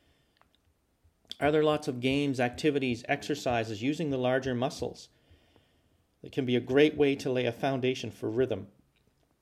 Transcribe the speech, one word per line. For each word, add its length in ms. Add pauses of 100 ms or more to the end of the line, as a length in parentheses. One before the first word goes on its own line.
(1400)
Are 120
there 120
lots 240
of 120
games, 400
activities, 680
exercises 760
using 260
the 80
larger 380
muscles? 540 (1120)
It 80
can 140
be 100
a 60
great 340
way 200
to 160
lay 160
a 40
foundation 600
for 180
rhythm. 380 (760)